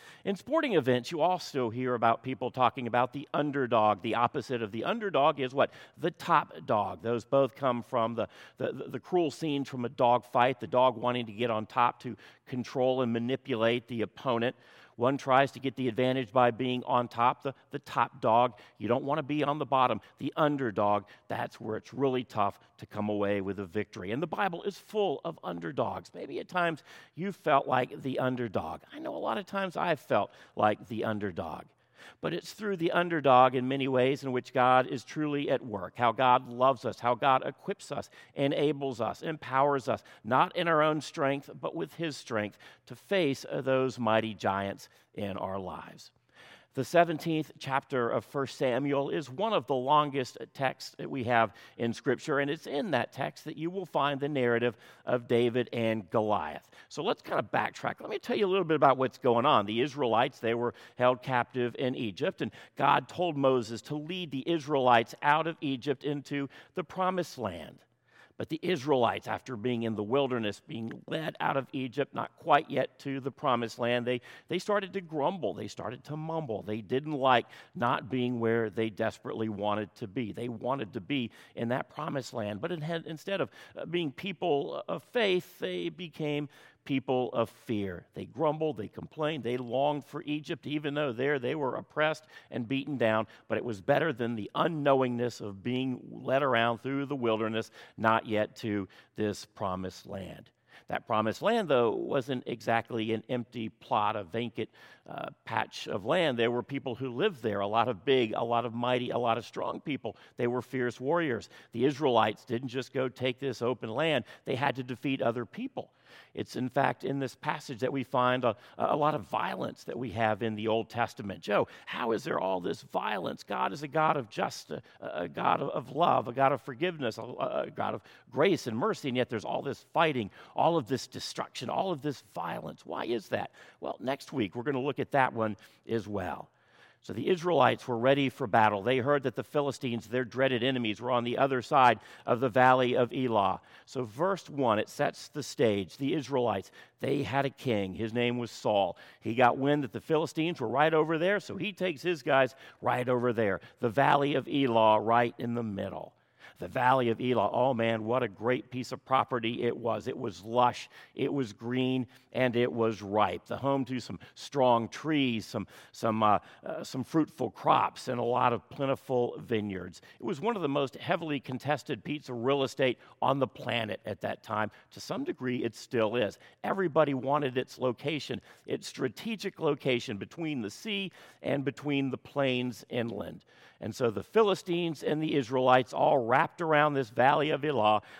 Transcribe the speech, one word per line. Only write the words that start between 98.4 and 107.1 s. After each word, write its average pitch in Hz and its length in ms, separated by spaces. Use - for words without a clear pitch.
to 104 300
this 104 300
promised 95 640
land. 90 420
That - 200
promised 110 340
land, 208 260
though, 123 280
wasn't 123 500
exactly 113 640
an 110 160
empty 120 420
plot, 107 460
a 104 80
vacant, 113 460
uh, - 200
patch - 440
of 104 180
land. 151 320
There 117 140
were 120 100
people 135 320
who 127 160
lived 135 320